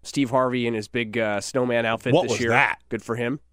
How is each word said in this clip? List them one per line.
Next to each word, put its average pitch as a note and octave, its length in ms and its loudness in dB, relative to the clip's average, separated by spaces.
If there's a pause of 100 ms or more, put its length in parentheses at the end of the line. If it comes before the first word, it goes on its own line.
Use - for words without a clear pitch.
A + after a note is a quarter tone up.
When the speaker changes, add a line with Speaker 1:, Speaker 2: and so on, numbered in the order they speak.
Speaker 1:
Steve C#3 260 -2
Harvey B2+ 360 0
and A#2 80 0
his G#2+ 140 -4
big, A#2 300 -4
uh, G#2 240 0
snowman B2 440 0
outfit A2+ 280 0
Speaker 2:
What F3 100 4
Speaker 1:
this - 80 -2
Speaker 2:
was G#2 80 0
Speaker 1:
year. A#2 120 0
Speaker 2:
that? B2 360 2
Speaker 1:
Good A#2 160 -6
for A2+ 140 -4
him. A#2+ 240 -4 (120)